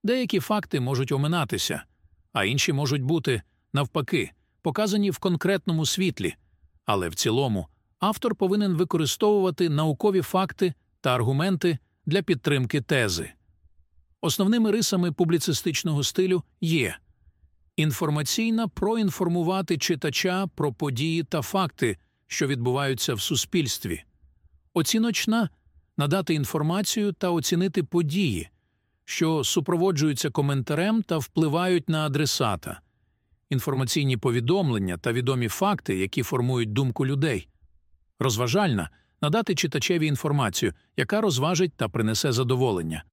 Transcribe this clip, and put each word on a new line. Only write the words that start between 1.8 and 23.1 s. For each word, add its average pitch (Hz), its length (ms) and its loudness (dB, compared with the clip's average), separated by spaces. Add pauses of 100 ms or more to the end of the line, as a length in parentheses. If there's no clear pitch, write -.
а 101 120 2
інші 139 280 0
можуть 139 280 0
бути, 131 400 0 (320)
навпаки, 143 580 -2 (300)
показані 202 500 0
в 143 60 -4
конкретному 175 680 0
світлі, 131 500 -2 (500)
але 95 240 0
в 80 60 -10
цілому 117 520 0 (320)
автор 214 360 0
повинен 196 380 0
використовувати 175 960 2
наукові 160 520 2
факти 185 520 0 (280)
та 127 140 2
аргументи 143 600 2 (280)
для 175 160 0
підтримки 143 600 0
тези. 107 480 0 (920)
Основними 214 500 2
рисами 185 400 2
публіцистичного 160 920 0
стилю 185 400 0 (180)
є 156 360 0 (800)
інформаційна — 156 920 0
проінформувати 185 1120 0
читача 180 680 -2
про 147 260 -2
події 151 500 -2
та 151 180 -2
факти, 135 560 0 (300)
що - 200 -2
відбуваються 131 680 0